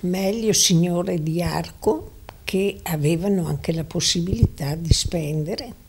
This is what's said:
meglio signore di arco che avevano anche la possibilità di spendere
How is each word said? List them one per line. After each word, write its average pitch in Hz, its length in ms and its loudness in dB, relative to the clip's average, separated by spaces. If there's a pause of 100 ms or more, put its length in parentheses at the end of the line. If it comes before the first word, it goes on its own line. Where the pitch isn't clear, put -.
meglio 196 520 0
signore 175 680 4
di 160 180 -2
arco 165 720 -2 (280)
che 196 400 -2
avevano 165 640 0
anche 151 260 -4
la 165 120 -2
possibilità 170 880 0
di 165 180 0
spendere 160 800 -2 (140)